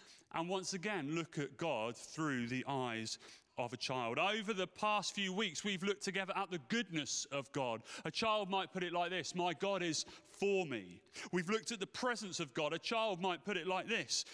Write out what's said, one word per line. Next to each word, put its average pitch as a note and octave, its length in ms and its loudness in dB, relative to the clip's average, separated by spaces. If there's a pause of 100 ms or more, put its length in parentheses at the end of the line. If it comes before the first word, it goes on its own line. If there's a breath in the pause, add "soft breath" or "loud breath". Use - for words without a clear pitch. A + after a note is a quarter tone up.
(320 loud breath)
and E3 160 0
once F#3+ 240 -2
again E3 420 -2
look E3 220 -2
at C#3 220 -4
God A#2+ 400 0
through C#3 480 -2
the B2+ 200 -2
eyes A#2+ 520 -2 (400 loud breath)
of B2 160 -2
a - 20 -8
child. B2 420 0
Over G#3 360 2
the F#3 120 0
past G#3+ 480 2
few F#3+ 200 0
weeks, F#3+ 280 0
we've G3 200 0
looked G3+ 200 2
together F#3+ 320 0
at F#3+ 160 0
the F3+ 100 -2 (100)
goodness E3+ 560 0
of C#3 260 -4
God. A#2+ 300 0 (240 loud breath)
A D#3+ 40 0
child G#3+ 380 2
might F#3+ 240 0
put F#3+ 100 -2
it F3 120 -2
like F3 160 2
this, F3+ 240 -2
"My F3 180 2
God G3 300 0
is E3 240 0 (240 loud breath)
for G3 340 4
me." G2 380 -6 (280 loud breath)
We've F3+ 200 2
looked A3 220 2
at A3+ 80 -4
the - 60 -4
presence G#3+ 540 -2
of D#3 140 -4
God. D3+ 180 2
A E3+ 60 0
child A3 420 2
might F3+ 240 2
put G3+ 140 0
it E3 80 -2
like F#3 200 2
this, G3 480 0